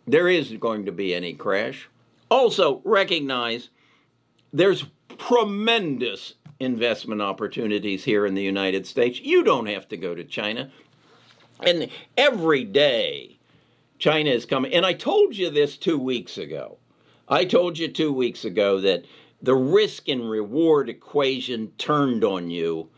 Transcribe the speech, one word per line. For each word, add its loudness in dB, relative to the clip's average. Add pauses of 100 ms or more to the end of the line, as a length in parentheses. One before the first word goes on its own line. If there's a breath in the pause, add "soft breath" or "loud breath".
There 4
isn't 0
going -4
to -6
be -4
any -6
crash. -4 (440)
Also, 2
recognize 0 (840 soft breath)
there's 2 (340)
tremendous 0 (260)
investment -2
opportunities -4
here 2
in 0
the -2
United -2
States. 0
You 2
don't 2
have -8
to -10
go -6
to -10
China. -8 (880 loud breath)
And 0 (280 loud breath)
every 4
day, 0 (600 soft breath)
China 2
is 0
coming. -2
And 2
I 2
told 2
you -2
this 0
two 0
weeks -4
ago. -10 (520 soft breath)
I 2
told 0
you -4
two -2
weeks -2
ago 2
that 0 (360 loud breath)
the 2
risk 0
and -4
reward 2
equation -4
turned 0
on 0
you -4